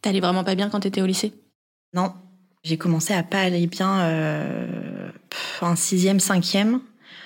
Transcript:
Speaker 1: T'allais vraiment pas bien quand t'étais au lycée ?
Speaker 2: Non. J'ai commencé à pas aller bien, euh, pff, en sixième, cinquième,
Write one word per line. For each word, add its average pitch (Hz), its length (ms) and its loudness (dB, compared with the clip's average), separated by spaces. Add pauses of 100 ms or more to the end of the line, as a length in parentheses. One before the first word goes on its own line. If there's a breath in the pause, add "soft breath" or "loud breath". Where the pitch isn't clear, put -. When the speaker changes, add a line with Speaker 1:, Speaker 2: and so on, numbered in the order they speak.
Speaker 1:
T'allais 196 160 2
vraiment 180 240 2
pas 190 100 0
bien 202 160 0
quand 208 120 -2
t'étais 196 200 -2
au 190 60 2
lycée ? 185 260 -2 (640)
Speaker 2:
Non. 180 180 0 (500)
J'ai 160 140 -2
commencé 165 380 0
à 170 80 0
pas 196 180 0
aller 175 240 2
bien, 190 360 0
euh, 151 1080 -4 (220)
pff, - 320 -8
en 170 120 2
sixième, 190 440 2
cinquième, 196 600 2 (460 loud breath)